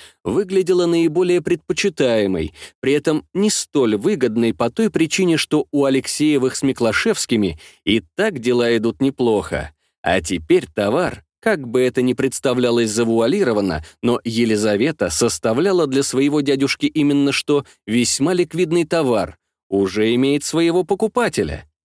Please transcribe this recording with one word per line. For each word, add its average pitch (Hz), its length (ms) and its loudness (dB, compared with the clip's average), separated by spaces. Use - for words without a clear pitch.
выглядела 180 600 0
наиболее 170 560 2
предпочитаемой, 117 1120 0
при 135 140 0
этом 156 400 0
не 202 160 2
столь 117 460 0
выгодной 117 580 0
по 117 160 -2
той 226 180 0
причине, 165 480 0
что 151 340 -2
у 143 140 0
Алексеевых 135 720 0
с - 60 -6
Миклашевскими 113 960 0
и 104 180 2
так 196 220 -2
дела 120 360 2
идут 117 280 -2
неплохо. 107 720 -2
А 92 180 0
теперь 87 460 0
товар, 120 580 -2
как 165 260 -2
бы 120 140 0
это 127 220 2
ни 127 100 0
представлялось 123 800 0
завуалированно, 113 920 0
но 120 220 0
Елизавета 110 840 0
составляла 143 760 0
для 135 160 0
своего 143 380 0
дядюшки 139 460 0
именно 143 440 2
что 143 340 -2
весьма 123 460 0
ликвидный 170 520 0
товар, 120 540 -2
уже 101 460 0
имеет 139 300 0
своего 170 380 0
покупателя. 190 880 -2